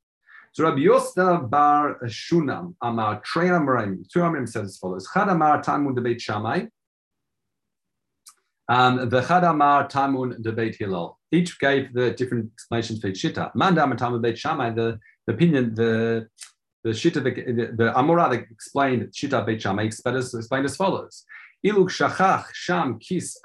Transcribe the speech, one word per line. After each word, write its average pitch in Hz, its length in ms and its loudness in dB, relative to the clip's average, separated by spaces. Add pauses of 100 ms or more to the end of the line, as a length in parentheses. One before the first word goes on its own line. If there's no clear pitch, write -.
(540)
So 151 120 0
Rabbi 139 160 2
Yosta 180 680 4
bar 147 540 4
Shunam 123 800 -2
Amar 113 400 -2
Trei 170 260 0
Amrim, 127 640 0
two 175 80 2
Amrim 156 300 0
says 107 220 -6
as - 60 -16
follows: 92 360 -8
Chad 202 160 2
Amar 156 340 4
Talmud 143 320 0
Debeit 120 240 -2
Shammai, 117 460 -4 (2000)
um, 127 400 4
the 123 140 2
Chad 175 240 4
Amar 143 420 4
Talmud 127 560 -2
Debeit 113 320 -4
Hillel. 92 420 -6 (140)
Each 175 260 0
gave 135 360 0
the 123 180 0
different 117 400 -4
explanations 113 480 -6
for 104 80 -6
each 95 160 -6
Shita. 95 320 -4
Man 165 220 2
Amar 139 180 2
Talmud 120 260 -2
Beit 117 160 0
Shammai, 143 340 -4
the, 113 280 -4 (260)
the 117 80 -2
opinion, 131 400 2
the, 113 540 0 (560)
the 113 60 -2
Shita, 170 340 0
the, 127 80 0
the, 120 460 -4
the 113 160 2
Amora 156 360 4
that 120 120 -2 (100)
explained 127 520 -2 (100)
Shita 127 320 -2
Beit 110 160 -4
Shammai 104 220 -2
explained 123 340 -2
as, 127 160 -6
explained 131 320 -2
as 131 100 -4
follows: - 480 -4 (420)
Iluk 190 240 4
Shachach 160 640 0
Sham 151 480 -2
Kis - 460 -6